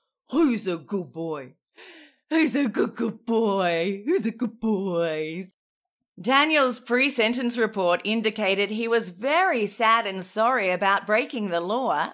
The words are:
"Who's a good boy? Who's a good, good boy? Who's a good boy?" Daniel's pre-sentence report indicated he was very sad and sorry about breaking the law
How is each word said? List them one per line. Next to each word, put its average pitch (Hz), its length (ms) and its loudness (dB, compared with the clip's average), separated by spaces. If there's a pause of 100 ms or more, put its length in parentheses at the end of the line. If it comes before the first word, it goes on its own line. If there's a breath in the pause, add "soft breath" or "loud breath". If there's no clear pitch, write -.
(300)
"Who's 247 380 2
a 175 80 -2
good 160 360 -6
boy? 156 420 -8 (760 loud breath)
Who's 311 240 2
a 285 140 2
good, - 260 -2
good - 320 -6
boy? 196 800 0
Who's 294 200 2
a 226 40 0
good - 300 -6
boy?" 170 880 -2 (720)
Daniel's 277 580 2
pre-sentence 247 800 0
report 190 460 2
indicated 208 680 0
he 220 160 -4
was 226 220 2
very 262 580 0
sad 226 400 2
and 190 160 -6
sorry 220 480 0
about 190 380 0
breaking 220 400 0
the 170 120 0
law 180 540 -2